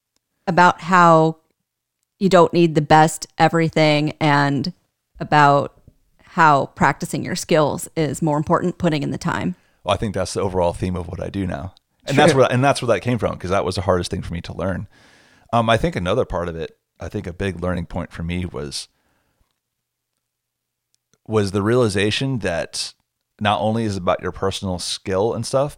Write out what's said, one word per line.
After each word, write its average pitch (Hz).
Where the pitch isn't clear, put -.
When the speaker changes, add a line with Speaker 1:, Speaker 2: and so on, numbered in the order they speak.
Speaker 1:
About 175
how 165
you 196
don't 175
need 165
the 156
best 156
everything 156
and 143
about 143
how 151
practicing 147
your 185
skills 156
is 165
more 151
important, 170
putting 156
in 139
the -
time. 170
Speaker 2:
Well, 95
I 98
think 104
that's 92
the 90
overall 90
theme 92
of 87
what 90
I 90
do 98
now. 85
And 139
that's 147
Speaker 1:
True. 131
Speaker 2:
where, 120
and 123
that's 139
where 127
that 104
came 120
from, 85
'cause 90
that 87
was 95
the 98
hardest 90
thing 90
for -
me 85
to -
learn. 92
Um, 113
I 113
think 170
another 98
part 87
of 82
it, 80
I 90
think 101
a 87
big 90
learning 87
point -
for -
me 87
was, 71
was 104
the 101
realization 110
that 87
not 104
only 110
is 101
it 92
about 90
your 92
personal 95
skill 98
and 113
stuff, 139